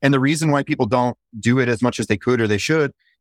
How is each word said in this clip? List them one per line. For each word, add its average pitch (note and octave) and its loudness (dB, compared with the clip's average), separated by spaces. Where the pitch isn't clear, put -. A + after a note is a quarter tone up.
And C3+ 2
the C#3 2
reason D3+ 0
why C#3+ 0
people C3 -2
don't B2 0
do A#2+ 2
it A#2+ 0
as A#2 -2
much A#2+ 0
as G#2+ -6
they A2 0
could B2 0
or A2 2
they G#2 0
should D3+ 0